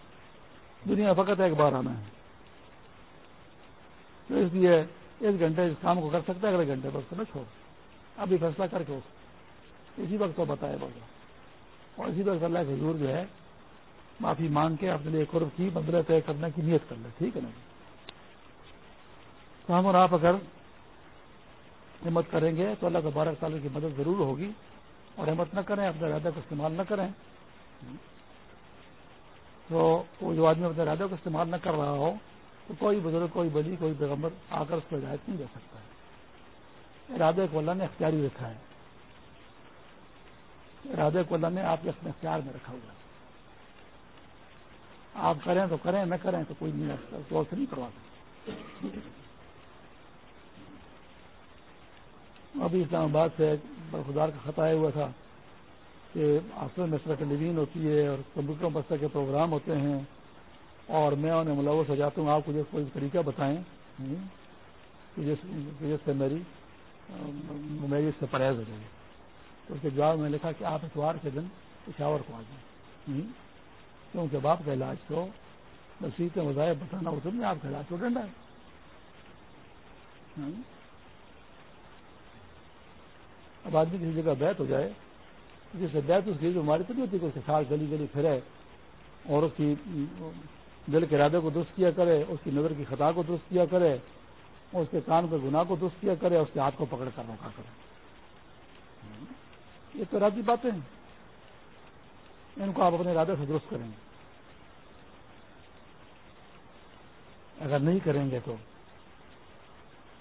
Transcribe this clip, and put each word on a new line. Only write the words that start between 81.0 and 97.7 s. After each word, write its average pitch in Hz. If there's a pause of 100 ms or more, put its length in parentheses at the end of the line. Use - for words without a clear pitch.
اب 156
آدمی 165
کسی 165
جگہ 156
بیعت 160
ہو 139
جائے، 135 (800)
جس 175
سے 151
بیعت 180
اس 185
کی 165
بیماری 165
تو 240
نہیں 254
ہوتی 185
کہ 165
اس 135
کے 139
ساتھ 147
گلی 151
گلی 147
پھرے 143 (840)
اور 147
اس 160
کی 147 (1200)
دل 160
کے 143
ارادے 147
کو 156
درست 160
کیا 180
کرے، 170
اس 165
کی 151
نظر 151
کی 143
خطا 143
کو 175
درست 165
کیا 180
کرے، 165 (760)
اس 170
کے 160
کان 165
کے 160
گناہ 151
کو 185
درست 170
کیا 185
کرے، 175
اس 151
کے 147
ہاتھ 139
کو 160
پکڑ 127
کر 120
روکا 110
کرے۔ 117 (2000)